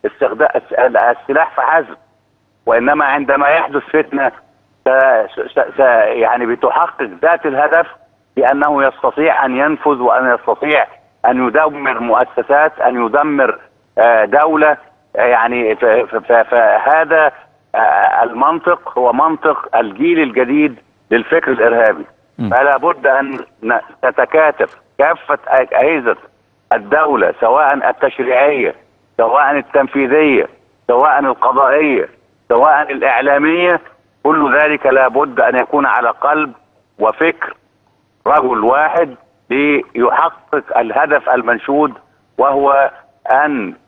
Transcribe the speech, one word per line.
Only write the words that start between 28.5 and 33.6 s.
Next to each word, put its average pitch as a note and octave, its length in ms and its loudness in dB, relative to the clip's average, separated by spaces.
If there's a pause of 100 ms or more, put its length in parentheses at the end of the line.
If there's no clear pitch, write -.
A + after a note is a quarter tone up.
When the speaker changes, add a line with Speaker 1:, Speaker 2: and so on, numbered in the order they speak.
Speaker 1:
سواء C#3 400 2
التنفيذيه، C3+ 880 0 (400)
سواء C3+ 320 2
القضائيه، C3 920 0 (400)
سواء C#3+ 420 2
الاعلاميه، C#3+ 920 0 (420)